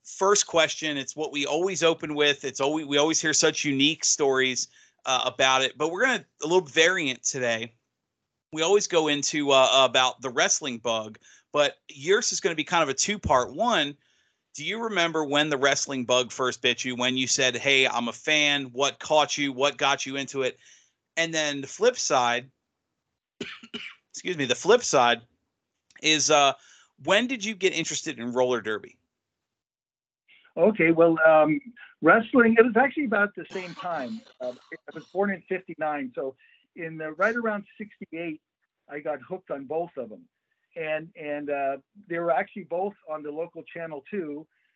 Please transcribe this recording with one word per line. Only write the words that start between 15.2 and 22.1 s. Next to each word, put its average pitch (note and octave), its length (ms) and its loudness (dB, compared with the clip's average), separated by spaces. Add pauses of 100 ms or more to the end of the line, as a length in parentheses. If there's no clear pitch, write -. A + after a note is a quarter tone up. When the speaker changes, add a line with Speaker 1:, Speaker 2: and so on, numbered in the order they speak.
Speaker 1:
when D3 240 2
the C#3+ 80 0
wrestling C3+ 480 0
bug B2 260 0
first B2+ 300 -4
bit B2 240 0
you, B2+ 100 -6
when B2+ 220 -2
you B2+ 100 -4
said, B2+ 300 0
"Hey, C3+ 280 2
I'm A#2+ 220 -2
a A2+ 60 -6
fan," D3 580 -2
what C3 280 -2
caught D3+ 380 0
you, C#3+ 140 -4
what C3 240 0
got C#3 300 -2
you C3+ 100 -8
into C3+ 280 -6
it? B2+ 140 -4 (600)
And E3 160 -2
then D3 260 -2
the C3+ 80 -10
flip A#3+ 300 0
side, B2 520 0 (920)